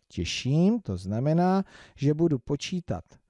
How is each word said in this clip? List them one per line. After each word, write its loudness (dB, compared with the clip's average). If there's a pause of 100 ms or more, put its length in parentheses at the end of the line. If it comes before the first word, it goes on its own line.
těžším, 0
to -6
znamená, 0 (320)
že 2
budu 2
počítat -6 (260)